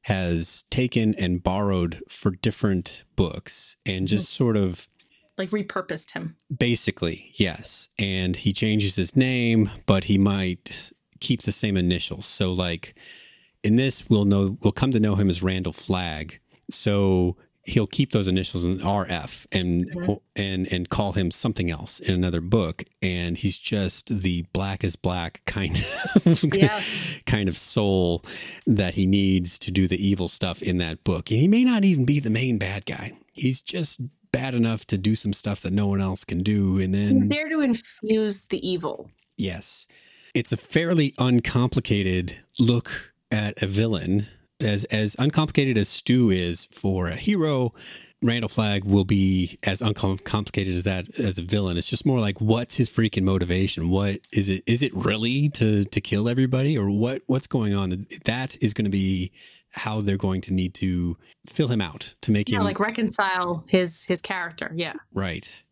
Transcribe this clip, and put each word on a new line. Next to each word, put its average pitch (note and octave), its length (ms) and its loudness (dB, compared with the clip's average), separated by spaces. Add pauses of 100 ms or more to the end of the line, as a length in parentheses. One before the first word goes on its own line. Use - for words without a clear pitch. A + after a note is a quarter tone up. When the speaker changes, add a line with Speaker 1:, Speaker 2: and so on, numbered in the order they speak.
Speaker 1:
has F2 640 -2
taken A2+ 460 2
and F2+ 280 0
borrowed F#2 640 0
for - 240 -2
different G2 720 -2 (120)
books - 720 -4
and F#2+ 200 -2
just - 200 0
Speaker 2:
Mm-hmm. - 180 -2
Speaker 1:
sort A2+ 140 2
of F#2 280 0 (520)
Speaker 2:
Like, F#3+ 100 -4
repurposed F#3+ 640 -6
him. E3 240 -10 (180)
Speaker 1:
Basically, A2 800 0
yes. - 520 -2 (100)
And F#2+ 380 0
he - 160 0
changes G#2+ 440 0
his F2+ 200 0
name, A#2+ 540 4 (160)
but G2 180 4
he G2 140 4
might G2 760 0 (280)
keep - 220 -2
the G#2+ 100 -2
same G2+ 260 0
initials. F2+ 480 0
So, F#2 260 0
like, F2+ 420 -2 (680)
in G#2+ 140 4
this, C3 340 0
we'll G2+ 160 6
know, G2 340 4
we'll G2+ 120 2
come C3 180 0
to A#2 100 2
know G#2 140 4
him G2 160 4
as F2 120 0
Randall F#2 300 -2
Flagg. E2 680 -4 (320)
So F#2+ 680 2 (280)
he'll G#2+ 200 2
keep - 260 -2
those G2 160 2
initials F#2 340 0
in F2+ 200 -2
R G2 260 0
F - 420 -8
and, F2+ 400 0
Speaker 2:
Mm-hmm. F3 220 -2 (240)
Speaker 1:
and, F#2+ 340 -4
and F2+ 200 -2
call G2+ 220 0
him F2+ 180 2
something F#2+ 400 -2
else D#2 280 -6
in - 160 0
another F2 280 0
book. F#2 420 0 (160)
And F2 380 -2
he's G2 180 -2
just G2+ 640 -4
the F2 220 0 (100)
black G2 320 -2
is F2+ 120 -2
black F2 500 -4
kind F#2+ 260 -2
<laughs> - 540 -2
of, E3+ 180 4 (100)
Speaker 2:
Yes. G3 680 0
Speaker 1:
kind G2+ 240 0
of D#2+ 80 -2
soul F#2+ 680 2 (440)
that G2 300 2
he F#2+ 100 2
needs F#2+ 540 2
to - 100 -6
do F#2 180 2
the F2+ 80 0 (100)
evil F#2+ 220 0
stuff - 320 -4
in F2+ 160 -2
that E2 280 -2
book. F2 260 -2
And A2+ 100 2
he E3+ 80 6
may A#3 160 4
not A#3 220 4
even D3+ 180 4
be C#3+ 160 2
the B2+ 80 -4
main A#2 300 0
bad G2 260 -4
guy. F#2 320 -10 (160)
He's C3 300 -2
just - 360 -6 (320)
bad B2+ 220 -2
enough A#2 360 0
to G2+ 100 0
do G#2+ 160 2
some G2+ 180 -2
stuff - 300 -6
that F2+ 100 -2
no G#2 140 2
one G2 160 2
else F#2+ 220 -2
can F2 180 -4
do. G2 360 2
And F#2+ 140 0
then - 300 4
Speaker 2:
He's G#3 80 2
there D4+ 180 0
to D#4 140 0
infuse A3 840 0
the - 140 -4 (100)
evil. E3+ 420 -6 (280)
Speaker 1:
Yes. - 480 -6 (480)
It's A#2+ 180 -2
a A2+ 60 -2
fairly E3 600 2
uncomplicated A2+ 1200 2 (180)
look - 560 0 (160)
at G#2+ 320 -2
a G2+ 40 0
villain. G#2 600 0 (340)
As, G#2 240 0
as G#2+ 340 -2
uncomplicated C#3+ 600 2
as G2+ 100 2
Stu B2 420 4
is F2 360 0
for F#2+ 420 -2
a D#2+ 80 -4
hero, D3+ 580 0 (480)
Randall A#2 260 0
Flagg G2+ 360 0
will G2 200 6
be F#2+ 600 2
as F#2+ 180 0
uncomplicated G2+ 920 -2
as F2 100 -2
that F#2 340 -4
as F#2+ 200 0
a F2 40 -4
villain. F#2 340 0
It's E2+ 120 -2
just - 180 -4
more C3 140 4
like, G2+ 200 -2
what's A2+ 360 2
his A#2+ 140 2
freaking G#2+ 340 0
motivation? F2+ 680 2
What G2 280 2 (140)
is G2 160 2
it? F#2+ 180 0
Is A#2+ 160 2
it C#3 120 -2
really B2+ 560 0
to, G#2+ 340 2
to G2+ 160 -2
kill G#2 280 0
everybody, C3 500 2
or G2+ 120 0
what, A#2 360 0
what's B2+ 200 0
going G#2+ 280 0
on? F#2+ 320 -2 (180)
That B2+ 380 -4
is G#2+ 120 2
gonna G#2+ 160 0
be F#2+ 420 0 (380)
how G#2+ 300 -4
they're G2+ 160 0
going F#2+ 260 -2
to F#2 120 -6
need F#2 200 0
to F2 420 -2 (300)
fill D3 220 -2
him A#2 120 0
out - 420 -6
to - 80 -2
make G#2 180 4
Speaker 2:
Yeah, G2+ 100 0
Speaker 1:
him - 60 2
Speaker 2:
like, G3 160 -2
reconcile F#3+ 880 0
his, F3+ 360 0
his F3+ 180 0
character. F3 520 -8
Yeah. E3 200 -4 (180)
Speaker 1:
Right. F#2 600 -6